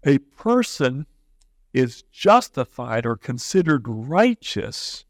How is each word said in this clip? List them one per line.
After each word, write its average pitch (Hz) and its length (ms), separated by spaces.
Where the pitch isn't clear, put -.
A 139 160
person 151 840
is 127 380
justified 123 920
or 117 120
considered 151 680
righteous. 127 1200